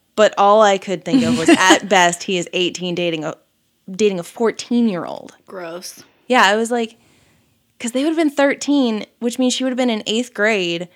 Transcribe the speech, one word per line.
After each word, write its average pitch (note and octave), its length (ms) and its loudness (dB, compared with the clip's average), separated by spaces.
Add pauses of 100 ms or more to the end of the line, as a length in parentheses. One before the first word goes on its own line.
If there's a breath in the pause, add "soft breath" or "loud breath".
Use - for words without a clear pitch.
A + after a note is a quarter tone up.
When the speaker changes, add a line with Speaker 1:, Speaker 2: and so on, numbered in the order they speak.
(160)
Speaker 1:
but G#3+ 200 4
all G3+ 280 6
I G3 160 4
could F#3 260 -8
think A#3+ 180 2
of A#3 140 0
was E3 120 0
Speaker 2:
<laughs> E4+ 80 8
Speaker 1:
at F#3+ 300 4
best F3+ 360 2
he F#3+ 140 -2
is E3+ 160 -4
eighteen F3+ 420 -4
dating E3+ 280 -4
a, D3+ 120 -8 (560)
dating G3 280 0
a E3+ 40 -10
fourteen-year-old. A3 1120 -4 (100)
Speaker 3:
Gross. F3+ 580 -16 (240)
Speaker 1:
Yeah, A#3+ 160 4
I G3 120 4
was A3+ 160 -2
like, A#3 240 -4 (840)
'cause A3+ 120 -8
they B3+ 120 -2
would D#4 60 0
have D#4 80 -2
been D#4 140 2
thirteen, C#4 720 0 (140)
which A#3 180 -4
means B3+ 160 0
she B3 100 -4
would C4 80 -2
have B3 60 -6
been B3 140 0
in G#3+ 160 -4
eighth A#3 260 -4
grade F3+ 640 -2